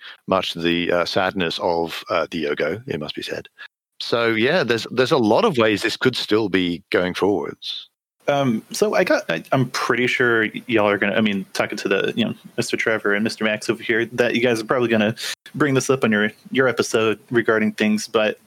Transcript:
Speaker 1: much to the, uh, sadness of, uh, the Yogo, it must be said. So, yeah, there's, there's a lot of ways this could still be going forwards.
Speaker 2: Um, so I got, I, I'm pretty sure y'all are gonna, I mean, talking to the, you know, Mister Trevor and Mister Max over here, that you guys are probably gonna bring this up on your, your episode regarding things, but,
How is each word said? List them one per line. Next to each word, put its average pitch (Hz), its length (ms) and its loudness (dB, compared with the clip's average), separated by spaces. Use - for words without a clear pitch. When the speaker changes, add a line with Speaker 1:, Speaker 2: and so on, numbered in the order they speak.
Speaker 1:
much 95 260 0
to 87 60 -10
the, 85 320 0
uh, 87 140 2
sadness 92 540 -2
of, 85 500 -4
uh, 85 220 0
the 80 140 -4
Yogo, 76 420 -4
it 82 120 -6
must 73 140 -10
be - 80 -10
said. - 260 -10
So, 117 280 0
yeah, 127 340 0
there's, 117 260 -2
there's 127 220 0
a 160 60 2
lot 123 280 4
of 175 120 0
ways 110 260 2
this 107 120 -2
could 127 200 0
still 107 340 0
be 87 400 0
going 90 240 0
forwards. - 720 -4
Speaker 2:
Um, 139 440 0
so 214 240 0
I 185 80 4
got, 294 260 0
I, 165 220 -4
I'm 131 180 2
pretty 123 380 0
sure 117 380 2
y'all 104 220 4
are 101 80 2
gonna, 101 180 0
I 117 60 4
mean, 101 320 0
talking 110 240 -2
to - 100 -6
the, 98 280 0
you 113 100 0
know, 104 80 -4
Mister - 200 -4
Trevor 107 360 0
and 104 100 0
Mister 113 200 -4
Max 107 260 -2
over 110 140 -2
here, 113 240 0
that 120 260 0
you 117 80 0
guys 120 180 2
are 107 60 -8
probably 123 240 0
gonna 113 260 2
bring 139 220 2
this 131 140 0
up 131 140 2
on 110 80 2
your, 107 200 2
your 131 160 2
episode 110 520 0
regarding 110 440 2
things, 107 340 0
but, 107 400 0